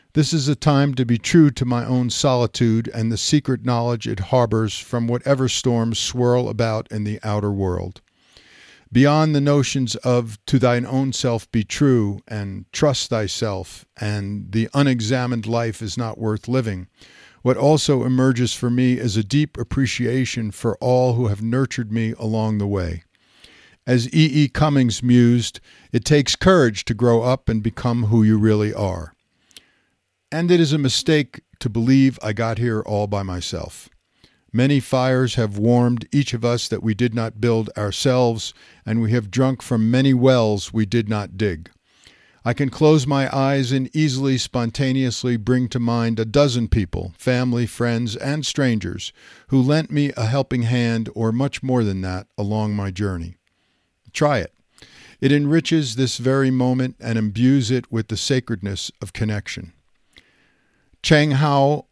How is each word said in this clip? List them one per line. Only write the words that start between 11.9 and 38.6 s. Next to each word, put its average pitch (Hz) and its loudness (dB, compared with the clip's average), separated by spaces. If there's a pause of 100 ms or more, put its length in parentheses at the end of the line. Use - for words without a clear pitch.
and 98 -8
"trust - -2
thyself" 104 -6 (120)
and 101 -6
"the 110 0
unexamined 123 0
life 113 -4
is 110 -8
not 117 -6
worth 107 -4
living," 110 -4 (560)
what 123 2
also 143 2
emerges 127 2
for 123 -2
me 123 2
is 117 -2
a 110 0
deep 147 0
appreciation 120 -2
for 110 -4
all 127 2
who 120 0
have 101 -2
nurtured 120 -2
me 110 -2
along 110 -2
the 101 -2
way. 85 -4 (800)
As 123 2
E 151 4
E 135 0
Cummings 135 0
mused, 120 4 (320)
"It 127 -2
takes 147 2
courage 143 4
to 117 -4
grow 117 2
up 127 -2
and 110 -2
become 117 -2
who 110 4
you 107 4
really 107 2
are." 87 -6 (1200)
And 170 0
it 175 8
is 156 4
a 156 2
mistake 147 0 (180)
to - -4
believe 127 4
I 107 -4
got 113 -2
here 113 -2
all 104 -2
by 101 -4
myself. - -8 (640)
Many 135 4
fires 127 0
have 107 -2
warmed 120 2
each 143 0
of 113 -6
us 120 -2
that 101 -6
we 110 0
did 113 0
not 113 -6
build 113 0
ourselves, 117 0 (320)